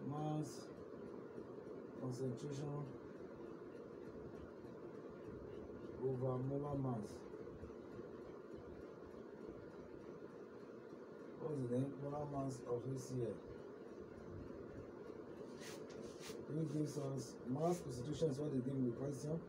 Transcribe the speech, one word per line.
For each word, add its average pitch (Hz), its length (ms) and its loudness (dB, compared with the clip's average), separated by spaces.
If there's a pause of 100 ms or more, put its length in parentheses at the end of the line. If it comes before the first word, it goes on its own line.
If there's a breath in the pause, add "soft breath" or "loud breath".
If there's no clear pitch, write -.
Mass 151 640 2 (1300)
concentration 135 800 2 (3250)
over 127 400 6
molar 143 340 4
mass. 123 300 4 (4000)
What 156 160 4
is 127 140 4
the 120 80 8
name? 139 160 6 (100)
Molar 143 220 2 (100)
mass 135 320 2
of 120 160 4
A 131 160 4
C 131 240 -2
L. 104 80 4 (3250)
It 151 220 4
gives 147 240 4
us 139 380 0 (120)
mass 160 320 6
concentration 143 500 4
is 131 100 2
what 147 120 4
they 131 80 6
give 135 160 4
in 131 100 6
the 117 120 6
question. 147 520 2